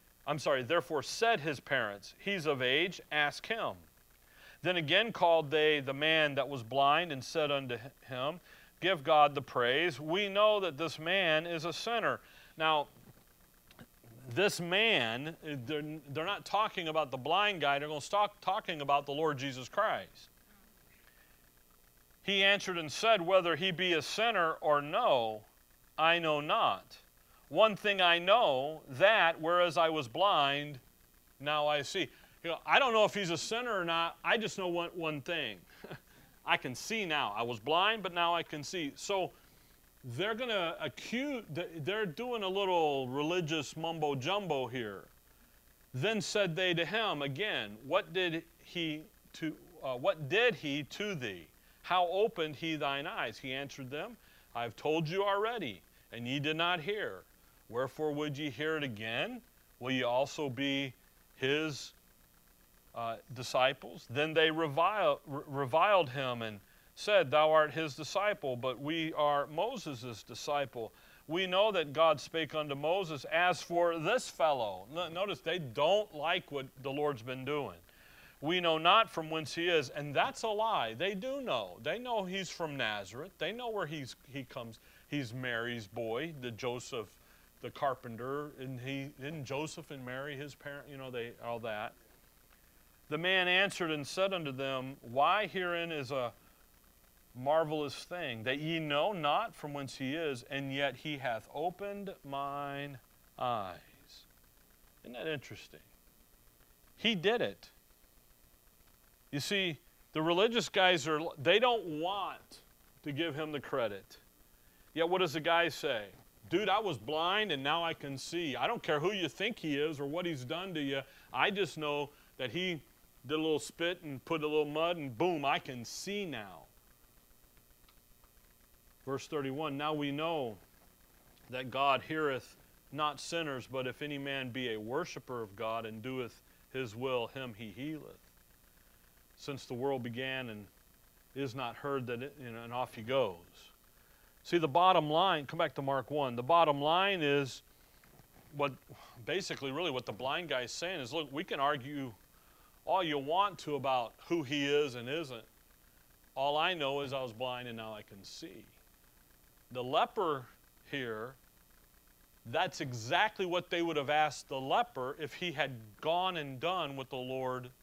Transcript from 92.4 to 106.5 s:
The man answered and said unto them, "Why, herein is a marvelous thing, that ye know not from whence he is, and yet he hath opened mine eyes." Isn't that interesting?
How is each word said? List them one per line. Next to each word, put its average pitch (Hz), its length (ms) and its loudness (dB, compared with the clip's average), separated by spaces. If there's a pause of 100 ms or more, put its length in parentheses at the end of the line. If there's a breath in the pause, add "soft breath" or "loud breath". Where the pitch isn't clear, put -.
The 151 80 -2
man 180 320 4
answered 180 420 2
and 147 160 -4
said 190 260 0
unto 151 200 -4
them, 135 480 -4
"Why, 156 460 2
herein 175 440 -2
is 139 200 -6
a 123 200 -2 (1040 soft breath)
marvelous 151 680 0
thing, 139 380 -6
that 131 160 0
ye 160 200 -2
know 151 320 0
not 175 420 0
from 147 200 -10
whence 139 240 -8
he 135 180 -4
is, 143 340 -4
and 139 240 -4
yet 139 220 0
he 151 220 -6
hath 120 360 -4
opened 196 600 -6 (100)
mine 139 760 -6 (380)
eyes." 107 380 -2 (1300)
Isn't 120 100 -14
that 123 140 -6
interesting? 120 540 -8 (1120)